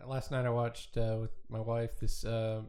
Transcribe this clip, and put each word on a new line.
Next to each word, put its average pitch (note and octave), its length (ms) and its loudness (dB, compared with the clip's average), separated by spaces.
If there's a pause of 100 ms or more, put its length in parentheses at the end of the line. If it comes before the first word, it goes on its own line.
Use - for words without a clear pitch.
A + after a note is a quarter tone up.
last C3 260 -4
night B2+ 140 2
I B2 40 2
watched, A#2 480 0
uh, A2+ 240 4
with A2 100 -2 (180)
my A2 120 -4
wife A#2 380 0
this, - 260 2
uh, A2+ 440 0